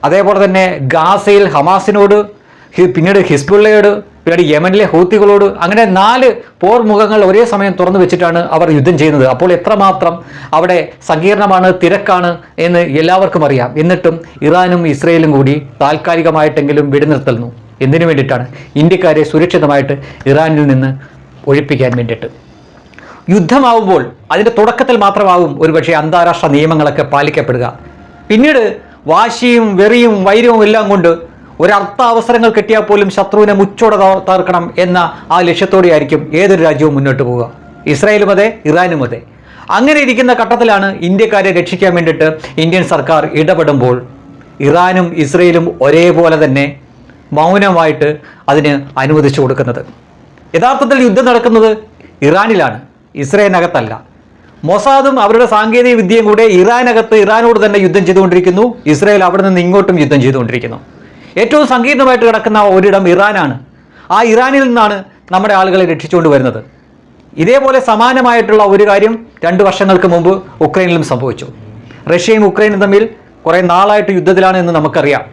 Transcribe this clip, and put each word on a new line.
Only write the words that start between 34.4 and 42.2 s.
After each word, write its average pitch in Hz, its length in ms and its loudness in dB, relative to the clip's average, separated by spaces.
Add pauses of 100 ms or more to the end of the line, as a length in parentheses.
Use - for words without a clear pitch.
എന്ന 180 200 0 (340)
ആ 170 160 2
ലക്ഷ്യത്തോടെയായിരിക്കും 165 880 0
ഏതൊരു 180 300 2
രാജ്യവും 151 320 0
മുന്നോട്ട് 139 280 -2
പോവുക. 120 280 -4 (360)
ഇസ്രായേലും 202 420 0
അതെ, 202 360 0
ഇറാനും 160 380 -2
അതെ. 117 180 -8 (480)
അങ്ങനെ 269 300 0
ഇരിക്കുന്ന 247 420 0
ഘട്ടത്തിലാണ് 220 580 -2
ഇന്ത്യക്കാരെ 196 520 0 (100)
രക്ഷിക്കാൻ 180 340 -2
വേണ്ടിയിട്ട് 160 320 0 (300)